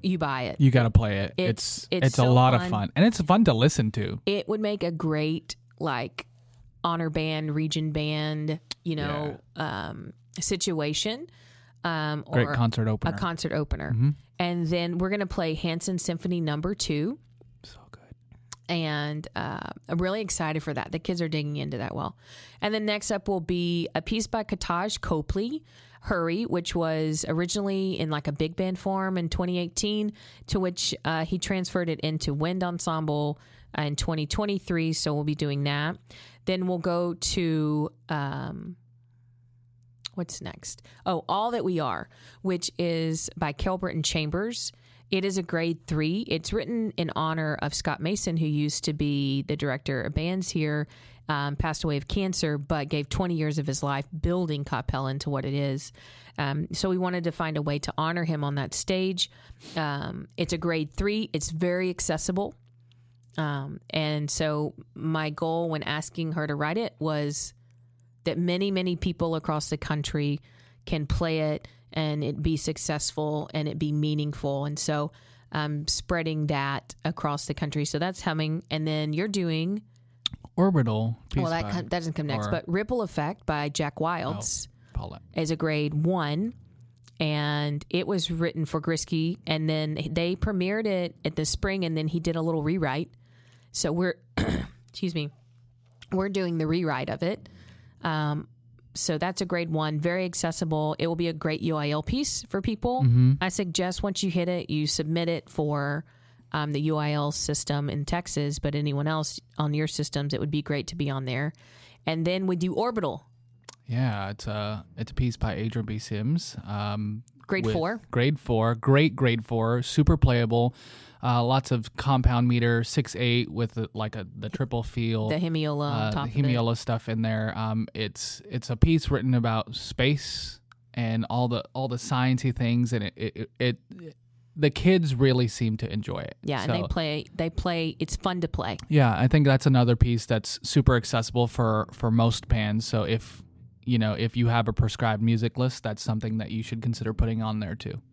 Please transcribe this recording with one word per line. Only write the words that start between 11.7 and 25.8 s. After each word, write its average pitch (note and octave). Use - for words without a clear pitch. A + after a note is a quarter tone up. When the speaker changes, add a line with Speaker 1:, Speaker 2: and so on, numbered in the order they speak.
Speaker 1:
Um, D3+
Speaker 2:
Great B2
Speaker 1:
or -
Speaker 2:
concert A#2
opener. A2
Speaker 1:
a G3+
concert E3+
opener. C#3+
Speaker 2:
Mm-hmm. B2
Speaker 1:
And F3
then F3
we're F#3
gonna G3+
play E3
Hanson F3
Symphony F3
Number D#3
Two. E3+
And, D3+
uh, -
I'm E3
really F#3
excited D#3
for D3+
that. C3
The D#3+
kids F3
are E3
digging D3
into C#3+
that -
well. -
And G#3
then G#3
next G#3
up G3+
will F#3+
be F3
a G#3+
piece A3
by A3
Kataj F#3+
Copley, G3+